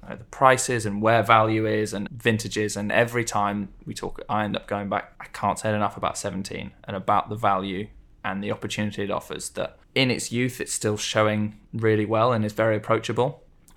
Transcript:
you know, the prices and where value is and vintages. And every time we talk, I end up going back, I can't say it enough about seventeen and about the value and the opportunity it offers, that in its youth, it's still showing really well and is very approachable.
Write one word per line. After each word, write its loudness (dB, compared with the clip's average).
you -18
know, -10
the -16
prices 4
and -2
where 6
value 6
is 0
and -6
vintages. 0
And -4
every 2
time -2
we -10
talk, -8
I 0
end -2
up -6
going -4
back, -2
I -14
can't -2
say -2
it 2
enough 0
about -2
seventeen -6
and -8
about 0
the -6
value 0
and -6
the -4
opportunity -4
it -4
offers, -6
that -8
in 4
its -4
youth, -2
it's -6
still -2
showing 0
really 2
well 2
and 0
is -4
very 2
approachable. -2